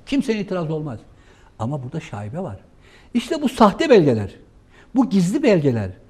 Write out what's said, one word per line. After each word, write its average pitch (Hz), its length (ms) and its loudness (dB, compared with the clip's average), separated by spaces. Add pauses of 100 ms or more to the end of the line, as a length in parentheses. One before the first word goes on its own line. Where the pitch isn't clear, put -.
Kimsenin 220 320 -2
itirazı 175 360 -4
olmaz. 151 240 -8 (600)
Ama 131 240 -6
burada 127 180 -10
şaibe 107 380 -12
var. 139 180 -10 (580)
İşte 294 280 -2
bu 262 60 0
sahte 247 420 2
belgeler, 131 440 4 (600)
bu 226 160 2
gizli 196 320 0
belgeler, 139 480 2 (180)